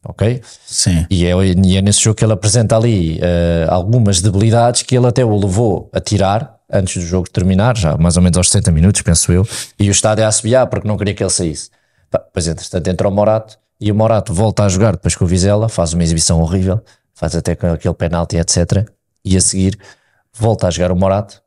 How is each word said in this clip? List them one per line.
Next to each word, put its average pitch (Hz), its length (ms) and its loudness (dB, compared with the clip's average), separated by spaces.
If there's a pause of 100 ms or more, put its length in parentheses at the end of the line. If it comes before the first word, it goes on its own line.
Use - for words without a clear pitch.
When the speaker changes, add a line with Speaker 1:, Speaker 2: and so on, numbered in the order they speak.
Speaker 1:
ok? 117 380 -2 (260)
Speaker 2:
Sim. 85 420 0
Speaker 1:
E 87 160 2
é, 87 60 2 (340)
e 92 120 4
é 95 40 2
nesse 101 200 2
jogo 110 140 2
que - 100 0
ele 110 80 2
apresenta 107 440 0
ali, 95 440 0
eh, 85 480 0
algumas 98 520 0
debilidades 110 640 2
que - 120 -2
ele 123 120 2
até 123 180 2
o 107 100 0
levou 98 580 -2
a 82 60 -2
tirar 101 580 -2 (140)
antes 92 300 -2
do 85 60 -8
jogo 90 220 -2
terminar, 95 480 0
já 78 200 0
mais 82 200 2
ou 90 40 4
menos 90 160 2
aos 90 120 2
sessenta - 220 0
minutos, 85 300 2
penso - 300 0
eu, 92 160 2 (320)
e 101 100 2
o - 20 0
estádio 107 340 2
a - 20 2
assobiar 120 400 2
porque - 200 -6
não 107 100 -2
queria 98 160 -2
que 98 100 -4
ele 95 60 -2
saísse. 80 400 -4 (420)
Pá, - 80 0
pois, - 280 -6
entretanto, 82 400 -6
entra 92 200 -2
o 98 40 0
Morato 107 460 0 (220)
e 107 120 -2
o 101 40 0
Morato 110 380 0
volta 104 320 0
a 98 40 2
jogar 95 240 2
depois 85 220 -2
com - 80 -2
o 87 40 0
Vizela, 101 420 0
faz 85 240 -2
uma 87 100 0
exibição 82 380 0
horrível, 92 400 0 (320)
faz - 220 -6
até 82 200 -2
com - 160 -4
aquele 82 220 -4
penalti, 85 440 -4
et 85 140 -2
cetera, 95 340 0 (380)
e 95 140 0
a 90 40 2
seguir 95 360 -2 (600)
volta 110 300 0
a - 40 2
jogar 90 200 -2
o 90 40 -2
Morato 95 520 -2